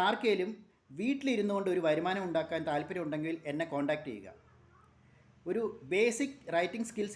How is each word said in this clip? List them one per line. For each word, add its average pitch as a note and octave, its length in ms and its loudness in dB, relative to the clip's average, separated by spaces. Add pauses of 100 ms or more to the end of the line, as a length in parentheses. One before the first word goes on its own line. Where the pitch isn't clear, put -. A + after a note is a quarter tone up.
ആർക്കെങ്കിലും G#3 460 4 (500)
വീട്ടിലിരുന്നു B3 540 2
കൊണ്ട് G3 160 0
ഒരു F3+ 180 2
വരുമാനം F3+ 400 2
ഉണ്ടാക്കാൻ D#3+ 320 0 (100)
താല്പര്യമുണ്ടെങ്കിൽ D#3 720 -2
എന്നെ D#3 300 -2
കോൺടാക്റ്റ് C#3+ 380 -2
ചെയ്യുക. F#2+ 220 -12 (1120)
ഒരു G3 160 -2 (300)
basic A#3 400 2 (200)
writing F3+ 320 0
skills G3+ 320 -4